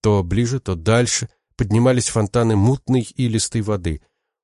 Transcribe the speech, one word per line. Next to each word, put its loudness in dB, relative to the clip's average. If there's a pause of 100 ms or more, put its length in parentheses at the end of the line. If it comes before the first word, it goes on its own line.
То 2
ближе, -2
то -4
дальше 0 (280)
поднимались 2
фонтаны 0
мутной 2
илистой -4
воды. -4 (440)